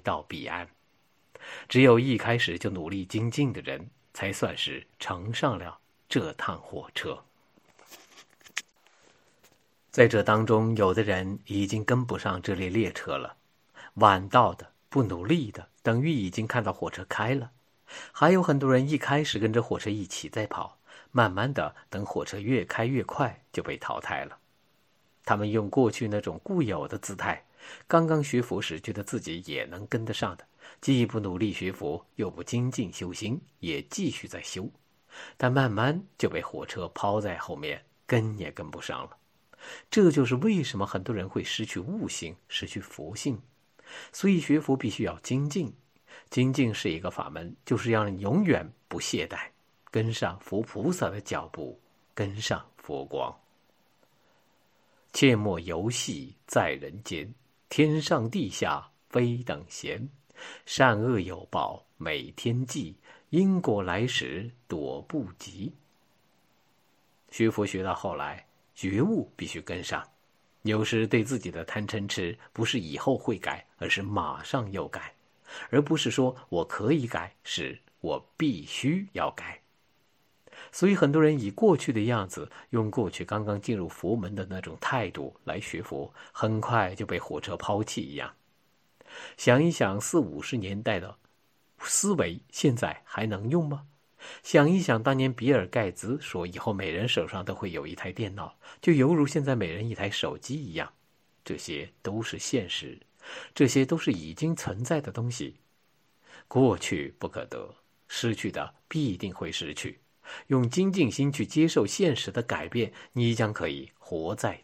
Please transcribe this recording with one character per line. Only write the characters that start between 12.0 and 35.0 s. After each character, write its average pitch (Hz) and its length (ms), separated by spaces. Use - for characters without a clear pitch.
不 110 120
上 92 240
这 101 120
列 92 160
列 98 220
车 - 260
了， 64 200
晚 101 320
到 107 280
的、 - 180
不 135 140
努 90 200
力 127 280
的， - 180
等 117 180
于 156 80
已 104 220
经 110 160
看 120 160
到 95 100
火 82 160
车 - 160
开 117 300
了。 123 160
还 156 180
有 185 140
很 143 160
多 135 120
人 131 160
一 147 120
开 143 240
始 - 160
跟 110 120
着 113 120
火 104 160
车 - 100
一 101 160
起 - 240
在 107 160
跑， - 320
慢 113 200
慢 110 200
的， 78 240
等 101 160
火 - 180
车 - 140
越 110 260
开 - 220
越 123 180
快， - 480
就 - 120
被 - 140
淘 - 220
汰 67 260
了。 - 120
他 117 100
们 104 140
用 104 220
过 127 180
去 110 180
那 104 140
种 - 220
固 180 180
有 95 260
的 104 120
姿 101 160
态， - 280
刚 165 180
刚 156 180
学 123 200
佛 101 180
时 80 180
觉 107 140
得 101 100
自 120 160
己 85 280
也 135 180
能 90 220
跟 113 180
得 110 80
上 95 240
的， - 80
既 131 240
不 113 160
努 98 160
力 98 160
学 92 220
佛， 80 320
又 98 120
不 85 140
精 120 260
进 101 240
修 90 180
心， 110 300
也 151 220
继 165 300
续 - 160
在 90 160
修， 98 260